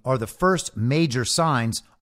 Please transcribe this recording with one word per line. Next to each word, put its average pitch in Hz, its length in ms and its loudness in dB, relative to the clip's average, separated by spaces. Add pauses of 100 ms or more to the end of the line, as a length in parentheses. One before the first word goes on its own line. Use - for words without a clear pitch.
are 131 120 0
the 110 120 -6
first - 480 -2
major 127 480 0
signs 123 580 0 (200)